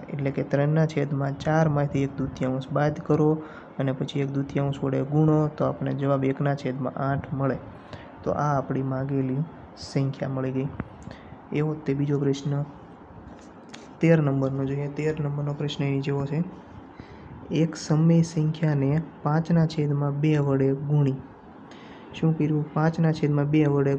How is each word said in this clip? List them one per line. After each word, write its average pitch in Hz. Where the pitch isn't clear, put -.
એટલે 139
કે -
ત્રણના 156
છેદમાં 139
ચારમાંથી 147
એક 135
દૂતીયાંશ 131
બાદ 147
કરો 151
અને 135
પછી 139
એક 139
દૂતીયાંશ 139
વડે 135
ગુણો 156
તો 131
આપણે 135
જવાબ 139
એકના 143
છેદમાં 131
આઠ 139
મળે. 135
તો -
આ 147
આપણી 135
માગેલી 135
સંખ્યા 135
મળી 131
ગઈ. 135
એવો 151
જ 151
તે 139
બીજો 143
પ્રશ્ન 143
તેર 165
નંબરનો 135
જોઈએ. 139
તેર 156
નંબરનો 147
પ્રશ્ન 147
એની 139
જેવો 139
છે. 147
એક 160
સમય 165
સંખ્યાને 151
પાંચના 160
છેદમાં 143
બે 156
વડે 135
ગુણી. 143
શું 160
કર્યું? 151
પાંચના 160
છેદમાં 147
બે 156
વડે 139